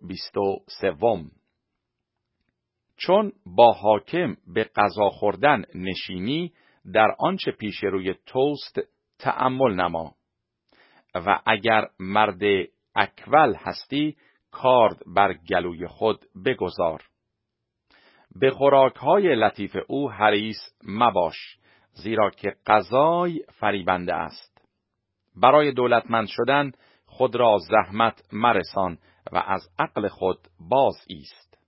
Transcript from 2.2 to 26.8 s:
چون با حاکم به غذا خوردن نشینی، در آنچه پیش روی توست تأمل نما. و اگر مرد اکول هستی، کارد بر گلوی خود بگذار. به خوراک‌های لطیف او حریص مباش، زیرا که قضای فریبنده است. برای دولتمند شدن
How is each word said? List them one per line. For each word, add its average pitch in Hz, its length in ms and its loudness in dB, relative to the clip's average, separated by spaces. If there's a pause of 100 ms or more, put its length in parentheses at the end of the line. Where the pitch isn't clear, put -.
چون 196 360 0 (140)
با 104 260 6
حاکم 104 640 -2 (180)
به 107 100 0
غذا 101 440 0
خوردن 104 540 -2 (120)
نشینی، 95 800 -8 (420)
در 107 240 4
آنچه 175 320 -2
پیش 104 340 -10
روی 95 300 -2 (120)
توست 139 520 -4 (400)
تأمل 131 560 0
نما. 85 400 -4 (1000)
و 90 320 0
اگر 110 420 0 (120)
مرد 98 680 0 (260)
اکول 127 600 0
هستی، 147 600 -6 (340)
کارد 120 520 2 (140)
بر 95 180 2
گلوی 87 520 -4
خود 104 380 -4 (200)
بگذار. 87 580 -2 (1400)
به 131 100 4
خوراک‌های 139 840 2
لطیف 104 420 -2 (120)
او 139 220 -4
حریص 104 480 0 (260)
مباش، 98 720 -2 (340)
زیرا 107 380 -2
که - 260 -8 (100)
قضای 156 760 0 (160)
فریبنده 90 540 -2
است. - 520 -12 (680)
برای 139 360 4
دولتمند 117 560 0
شدن 135 440 -2 (340)